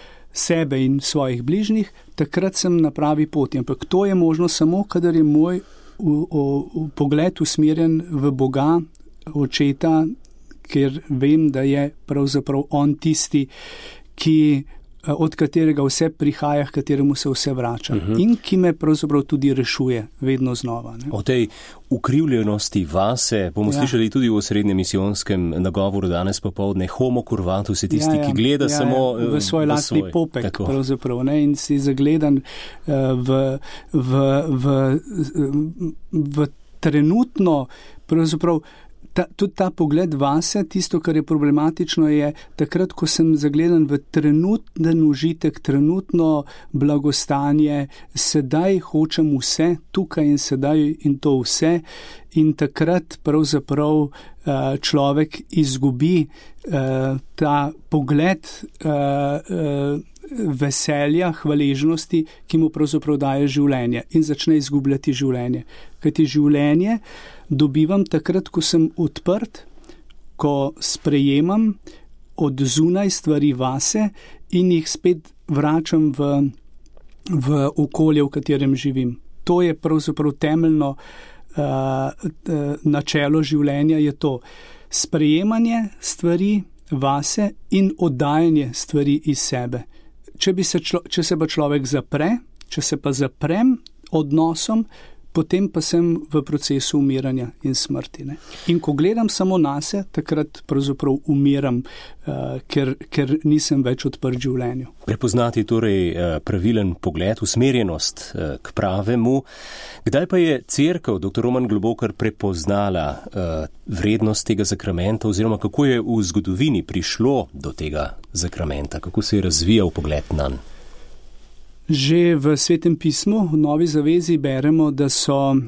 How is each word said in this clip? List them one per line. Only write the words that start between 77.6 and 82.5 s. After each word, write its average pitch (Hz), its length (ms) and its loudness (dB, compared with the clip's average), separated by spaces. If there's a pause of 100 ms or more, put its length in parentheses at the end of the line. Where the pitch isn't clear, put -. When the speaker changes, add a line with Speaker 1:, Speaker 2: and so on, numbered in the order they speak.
Speaker 1:
okolje, 151 500 2
v 143 80 2
katerem 139 440 0
živim. 127 420 -2 (240)
To 175 200 2
je 170 140 2
pravzaprav 151 580 0
temeljno, 156 640 2 (540)
eh, - 120 -6
eh, 135 520 -2 (680)